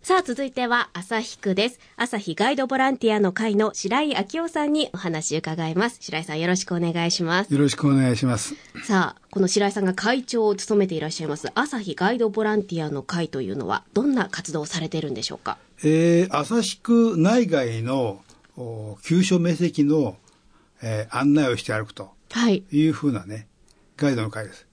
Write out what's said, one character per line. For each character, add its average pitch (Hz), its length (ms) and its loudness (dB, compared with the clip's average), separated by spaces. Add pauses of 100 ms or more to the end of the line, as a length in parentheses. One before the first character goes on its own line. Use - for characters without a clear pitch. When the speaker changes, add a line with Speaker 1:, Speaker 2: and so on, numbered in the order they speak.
Speaker 1:
さ 370 140 2
あ、 349 40 4
続 269 220 -6
い 262 80 -6
て 247 160 -4
は 240 240 0
朝 220 300 -4
日 - 180 -12
区 190 160 0
で 214 140 2
す。 - 100 -12 (160)
朝 240 220 -4
日 185 180 -6
ガ 233 160 2
イ 269 60 0
ド 262 100 -2
ボ 262 100 -2
ラ 262 140 4
ン 262 60 -2
テ 233 100 0
ィ 214 80 4
ア 208 60 2
の 185 100 4
会 214 240 -2
の 214 180 2
白 233 280 -2
井 302 160 -2
昭 202 240 -4
夫 339 80 -4
さ 302 160 -2
ん 294 80 2
に 302 180 0
お 180 60 -10
話 160 400 -4
伺 160 320 -4
い 160 60 -4
ま 220 140 2
す。 - 120 -12
白 - 180 -6
井 160 60 -8
さ 151 80 -8
ん、 160 80 -4
よ 170 80 0
ろ 185 80 2
し 185 80 -4
く 180 100 -4
お 170 60 -2
願 170 260 0
い - 20 2
し 175 140 -2
ま 180 220 0
す。 147 80 -2
Speaker 2:
よ 143 40 2
ろ 143 120 4
し - 60 -2
く 147 120 0
お 139 40 6
願 131 200 4
い 113 60 0
し 135 80 -2
ま 120 120 0
す。 - 160 -8 (300)
Speaker 1:
さ 190 340 0
あ、 - 40 -20 (100)
こ 196 80 -4
の 185 80 4
白 202 200 2
井 196 40 0
さ 196 100 -4
ん 190 40 0
が 185 80 2
会 240 300 0
長 226 240 0
を 208 80 2
務 208 240 0
め 190 80 4
て 180 80 -6
い 156 40 -4
ら 151 80 -4
っ 156 40 -6
し 170 100 -8
ゃ - 20 -6
い 156 60 -4
ま 147 80 -4
す - 180 -10
朝 254 240 -2
日 180 160 -8
ガ 190 160 0
イ 254 60 -2
ド 226 100 2
ボ 214 160 -2
ラ 214 100 0
ン 214 100 2
テ 180 120 -6
ィ 160 100 -2
ア 151 40 -6
の 143 120 -6
会 170 280 -4
と 135 120 -6
い 98 80 -6
う 98 60 -6
の 127 100 -6
は、 - 280 -2
ど 214 100 2
ん 285 100 2
な 208 160 0
活 - 220 -10
動 151 120 -4
を - 20 -6
さ 160 160 -6
れ 156 80 -6
て 160 80 -4
い 156 40 -2
る 147 80 -6
ん 135 40 -4
で 120 100 -6
し - 80 -6
ょ - 40 -12
う - 20 -18
か？ - 200 -8 (280)
Speaker 2:
え 170 440 6
ー、 147 80 -2
朝 220 240 0
日 - 200 -6
区 233 340 4
内 208 320 4
外 120 340 0
の、 120 440 -2 (320)
お、 110 480 -12
急 180 180 4
所 185 160 2
名 170 140 2
跡 156 320 2
の、 143 320 2 (640)
え 110 280 -4
ー、 117 80 -4
案 143 160 4
内 147 140 4
を 120 80 2
し - 80 -8
て - 80 -6
歩 107 140 -2
く - 80 -20
と 95 180 -16 (180)
Speaker 1:
は 233 200 2
い。 190 240 0
Speaker 2:
い 151 140 4
う 160 40 2
ふ 147 160 -2
う 131 60 2
な 90 120 -6
ね、 107 220 -4 (480)
ガ 143 160 2
イ 123 60 0
ド 110 40 -2
の 107 80 -4
会 107 180 -10
で - 60 -18
す。 - 200 -20